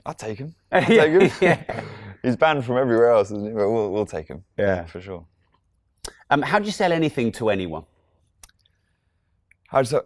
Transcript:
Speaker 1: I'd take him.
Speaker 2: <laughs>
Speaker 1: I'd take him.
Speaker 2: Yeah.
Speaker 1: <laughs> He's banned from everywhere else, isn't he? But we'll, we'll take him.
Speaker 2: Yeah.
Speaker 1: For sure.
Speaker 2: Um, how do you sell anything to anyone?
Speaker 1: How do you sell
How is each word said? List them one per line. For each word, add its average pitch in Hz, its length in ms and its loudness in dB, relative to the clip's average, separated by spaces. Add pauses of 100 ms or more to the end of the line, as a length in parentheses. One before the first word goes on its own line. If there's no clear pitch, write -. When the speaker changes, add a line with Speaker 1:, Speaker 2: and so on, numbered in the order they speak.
Speaker 1:
I'd 156 100 -12
take 107 220 -12
him. 151 240 -16
Speaker 2:
<laughs> - 80 -16
Speaker 1:
I'd 185 160 2
take 156 240 6
him. 185 180 6 (100)
Speaker 2:
Yeah. 170 220 2 (400)
Speaker 1:
<laughs> - 220 -16
He's 123 120 -2
banned 147 300 0
from 123 120 -2
everywhere 120 340 4
else, 104 180 4
isn't 104 160 -8
he? 107 80 -8
But 104 160 0
we'll, 107 220 -2
we'll 104 160 -2
take 80 200 -10
him. - 160 -16 (140)
Speaker 2:
Yeah. 95 280 0
Speaker 1:
For 87 160 -16
sure. 92 240 -16 (1040)
Speaker 2:
Um, 143 100 4
how 143 180 0
do 202 60 -2
you 208 60 -4
sell 180 220 0
anything 143 400 0
to 110 160 -2
anyone? 87 340 -4 (1800)
Speaker 1:
How 143 140 0
do 127 40 -2
you 113 40 -6
sell 143 160 -2